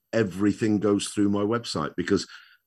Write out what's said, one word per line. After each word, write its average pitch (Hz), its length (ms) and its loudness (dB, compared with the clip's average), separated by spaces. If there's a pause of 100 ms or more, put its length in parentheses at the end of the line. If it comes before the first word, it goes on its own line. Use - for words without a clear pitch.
(120)
everything 104 680 0
goes 101 280 2
through 101 220 0
my 101 120 0
website 104 540 -4
because, 90 300 0 (400)